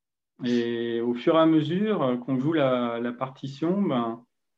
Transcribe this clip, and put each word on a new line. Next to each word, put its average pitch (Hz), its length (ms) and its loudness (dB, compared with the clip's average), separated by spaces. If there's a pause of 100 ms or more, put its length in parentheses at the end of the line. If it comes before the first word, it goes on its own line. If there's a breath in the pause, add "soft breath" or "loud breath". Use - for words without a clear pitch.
(440)
euh, - 20 -4
et 117 540 -2
au 120 140 -2
fur 156 220 2
et - 20 8
à 160 80 6
mesure, 160 560 2
euh, 127 160 2
qu'on 131 200 -2
joue 143 140 0
la, 123 480 0
la 123 120 -4
partition, 139 680 -4
ben, 120 460 -2 (320)